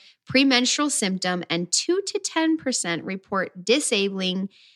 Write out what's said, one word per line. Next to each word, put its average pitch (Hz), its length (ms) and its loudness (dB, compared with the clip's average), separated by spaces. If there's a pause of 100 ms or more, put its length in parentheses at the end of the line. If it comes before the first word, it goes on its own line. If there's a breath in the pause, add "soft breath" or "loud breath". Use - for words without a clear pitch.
(260 soft breath)
premenstrual 262 640 4
symptom, 185 600 -2
and 170 200 -2
two 359 360 0
to - 120 -6
ten 320 380 0
percent 175 480 -4
report 190 580 -6
disabling 196 840 0 (280 soft breath)